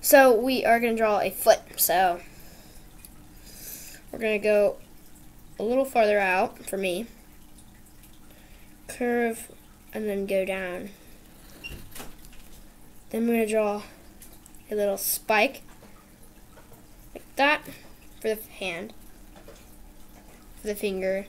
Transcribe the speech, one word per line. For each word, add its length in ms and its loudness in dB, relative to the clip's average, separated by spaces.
So 340 8
we 300 0
are 160 4
gonna 160 0
draw 240 2
a 100 0
foot. 300 6
So 440 4
we're 80 -12
gonna 200 -2
go 380 4
a 40 -4
little 220 2
farther 340 4
out 460 0
for 120 -6
me. 300 -2
Curve 600 -2
and 160 -6
then 180 -4
go 180 0
down. 460 -6
Then 180 -2
we're 60 2
gonna 120 2
draw 360 0
a 40 -6
little 240 0
spike 640 0
like 220 -18
that 260 2
for 140 -2
the 80 -14
hand, 340 -8
for 80 -10
the 60 -2
finger. 540 -4